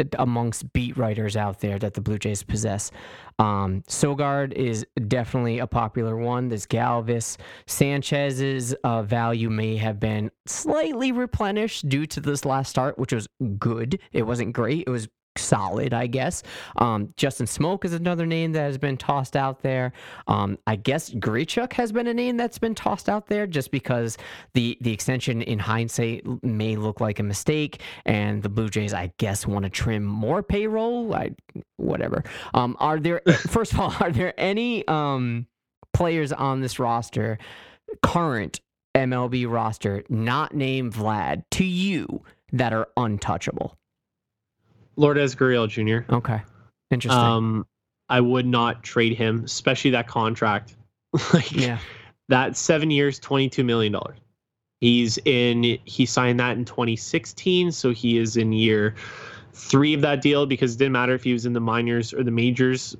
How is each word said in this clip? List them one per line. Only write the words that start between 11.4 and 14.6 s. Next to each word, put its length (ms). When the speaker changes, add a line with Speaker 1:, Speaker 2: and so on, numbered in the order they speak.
Speaker 1:
due 180
to 140
this 240
last 240
start, 300
which 140
was 140
good. 400
It 100
wasn't 300
great. 340